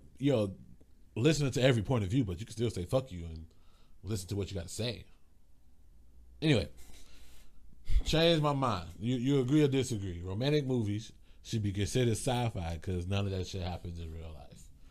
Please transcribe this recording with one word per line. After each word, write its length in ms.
you 140
know, 200
listening 360
to 100
every 200
point 220
of 60
view, 140
but 160
you 60
can 60
still 180
say 140
"fuck 260
you" 140
and 220
listen 240
to 80
what 140
you 60
gotta 120
say. 360
Anyway, 280
change 360
my 120
mind. 360
You, 160
you 240
agree 220
or 60
disagree? 540
Romantic 440
movies 460
should 200
be 100
considered 400
sci-fi 680
'cause 260
none 200
of 60
that 140
shit 160
happens 360
in 140
real 220
life. 280